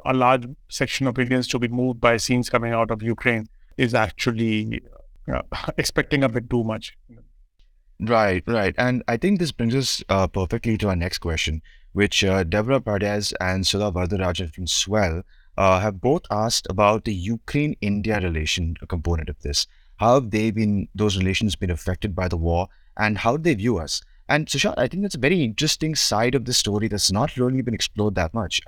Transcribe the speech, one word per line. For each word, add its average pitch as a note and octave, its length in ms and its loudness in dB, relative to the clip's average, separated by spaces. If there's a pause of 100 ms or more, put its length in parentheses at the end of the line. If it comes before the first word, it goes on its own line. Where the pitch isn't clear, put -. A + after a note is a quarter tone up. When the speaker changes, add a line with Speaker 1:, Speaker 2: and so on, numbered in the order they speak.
Speaker 1:
a C3 80 2
large B2+ 320 4 (240)
section - 360 -2
of A#2+ 120 -2
Indians B2+ 300 0
to B2+ 100 -2
be A#2 100 0
moved B2 320 -2
by A#2 160 4
scenes B2 320 0
coming A#2 240 0
out A2+ 180 2
of A2 120 -4
Ukraine A2+ 440 -2 (300)
is B2 160 0
actually, A2 880 0 (500)
uh, - 120 -2 (160)
<laughs> - 180 -6
expecting D3 480 0
a B2+ 60 2
bit A#2 180 -4
too A#2+ 160 0
much. A2 320 -6 (1040)
Speaker 2:
Right, G#2 460 4
right. G#2+ 320 2
And B2 280 2
I A#2+ 120 0
think F#3+ 200 2
this D#3 140 -2
brings A#2 220 0
us, - 340 -2
uh, F#2+ 180 4
perfectly A2 520 0
to G#2 100 0
our F#2 80 2
next F2 220 -2
question, D#2+ 420 -2 (320)
which, G2+ 300 2
uh, F#2+ 220 4
Deborah G#2+ 360 2
Pardes G#2 600 -2
and F#2 260 0
Sudha G2+ 240 0
Varadarajan F2+ 640 -2
from F2+ 120 -8
Swell, F#2+ 560 0 (360)
uh, F#2+ 220 6
have G2 200 -2
both C#3+ 300 2
asked G#2 400 0
about G#2 340 2
the A2 80 -2
Ukraine-India G#2 1080 -2
relation E2 560 -2 (120)
component E2 400 -2
of - 120 -10
this. - 260 -4 (300)
How A#2 180 4
have B2 160 2
they A2 220 0
been, G2+ 420 0
those G2 240 2
relations F#2 380 0
been F2+ 140 -2
affected F2+ 440 -4
by F2+ 140 -2
the F2 80 -2
war, E2+ 320 0 (280)
and G#2+ 220 0
how A#2 180 2
do D#3+ 60 -6
they E3 120 2
view G#2 240 0
us? D2 220 -6 (280)
And D3 180 2
Sushant, - 320 -2
I C3 80 2
think F3+ 160 -4
that's G3 140 -4
a - 20 -8
very D#3 240 2
interesting D3+ 540 -2
side A#2+ 400 2
of A#2 80 -2
the B2 100 -2
story G#2 320 0
that's G#2 240 0
not A#2 260 0
really B2+ 240 2
been A#2 140 -2
explored G#2 400 -2
that F2 200 -2
much. G#2+ 340 -4